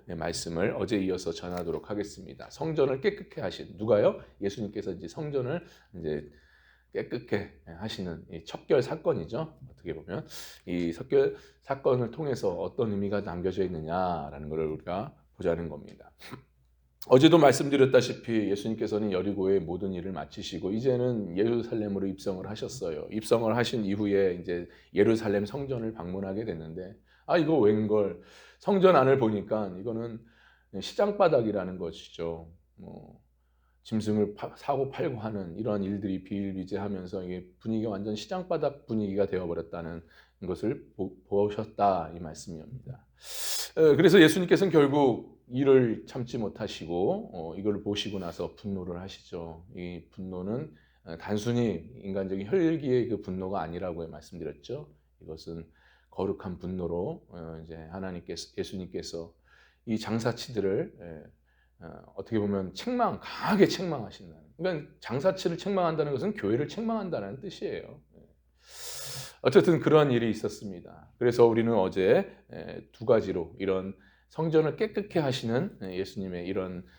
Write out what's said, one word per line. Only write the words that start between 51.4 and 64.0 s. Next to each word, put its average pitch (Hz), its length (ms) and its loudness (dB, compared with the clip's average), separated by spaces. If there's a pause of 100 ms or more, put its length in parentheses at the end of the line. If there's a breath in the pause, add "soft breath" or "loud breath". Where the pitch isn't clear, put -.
인간적인 98 500 -4
혈기의 131 600 2
그 104 120 -2
분노가 92 400 -6
아니라고 85 480 -6
말씀드렸죠. 82 800 -12 (320)
이것은 82 460 -12 (440 soft breath)
거룩한 95 480 -4
분노로, 90 720 -6
어, 82 360 -14
이제 82 100 -16 (160)
하나님께서, 90 640 -10
예수님께서 85 800 -8 (500 soft breath)
이 110 140 -2
장사치들을, 110 1000 -2
예, - 840 -20
어, 80 180 -16 (120)
어떻게 104 240 -4
보면 98 340 -2
책망, 240 480 -2
강하게 190 460 2
책망하신다는, 98 760 -4 (140)